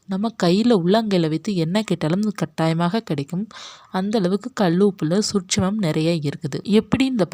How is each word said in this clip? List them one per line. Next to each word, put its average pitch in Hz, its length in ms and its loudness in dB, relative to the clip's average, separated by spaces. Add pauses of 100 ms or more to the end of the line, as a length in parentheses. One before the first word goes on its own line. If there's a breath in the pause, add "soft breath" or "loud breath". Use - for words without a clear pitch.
நம்ம 196 360 -4
கையில, 202 440 4
உள்ளங்கையில 196 420 2
வைத்து 160 260 -4
என்ன 175 280 0
கேட்டாலும் 175 400 -2
அது 214 100 -2
கட்டாயமாக 170 680 -2
கிடைக்கும். 170 460 -4 (440 loud breath)
அந்த 202 280 -2
அளவுக்கு 196 340 -2
கல் 180 280 2
உப்புல 185 380 0
சூட்சமம் 202 600 -2
நிறைய 160 360 0
இருக்குது. 147 480 -6
எப்படி 214 420 2
இந்த 240 300 0